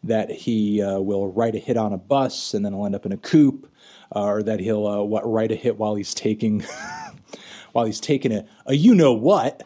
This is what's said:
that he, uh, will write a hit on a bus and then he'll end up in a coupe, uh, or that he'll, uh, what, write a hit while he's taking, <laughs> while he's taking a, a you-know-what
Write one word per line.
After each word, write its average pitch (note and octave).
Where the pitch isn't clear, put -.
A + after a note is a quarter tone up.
that A2
he, G#2
uh, G2
will G2
write A2
a G2
hit A#2
on G#2
a F#2
bus -
and G2+
then G2+
he'll G2+
end G2+
up -
in G2
a G2
coupe, -
uh, G#2
or G#2
that G#2+
he'll, G#2
uh, G#2
what, G#2+
write A2
a G#2+
hit G#2+
while G#2+
he's G2
taking, G#2+
<laughs> -
while A#2
he's G#2+
taking C3+
a, G#2
a C3+
you-know-what D3+